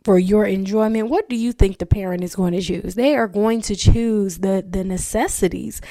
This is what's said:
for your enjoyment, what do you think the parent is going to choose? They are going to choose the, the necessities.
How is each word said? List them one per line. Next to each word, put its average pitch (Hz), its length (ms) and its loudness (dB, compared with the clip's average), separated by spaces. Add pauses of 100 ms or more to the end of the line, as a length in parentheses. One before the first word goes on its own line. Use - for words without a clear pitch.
for 185 160 6
your 202 240 4
enjoyment, 214 640 0
what 381 200 0
do 247 60 -4
you 233 180 -2
think 196 260 2
the 175 80 -6
parent 180 360 -2
is 180 140 -8
going 180 160 0
to 180 80 -2
choose? 180 340 -6
They 262 220 2
are 226 100 0
going 214 360 0
to 208 120 -4
choose 214 640 2
the, 190 260 0
the 185 200 -6
necessities. 196 960 -4 (100)